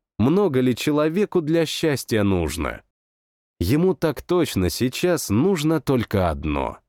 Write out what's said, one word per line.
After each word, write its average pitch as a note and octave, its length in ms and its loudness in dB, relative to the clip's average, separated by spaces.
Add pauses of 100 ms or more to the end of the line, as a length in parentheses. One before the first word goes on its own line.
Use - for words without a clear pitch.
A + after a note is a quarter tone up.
(200)
много D3+ 400 2
ли B2 160 2
человеку D#3+ 640 0
для D#3+ 240 0
счастья C3 560 -2
нужно? D#2+ 640 -2 (760)
Ему D3+ 360 2
так D#3 260 -4
точно B2 480 0
сейчас D3 600 -2
нужно D#3 520 2
только G#2 480 0
одно. C#2+ 480 -4 (120)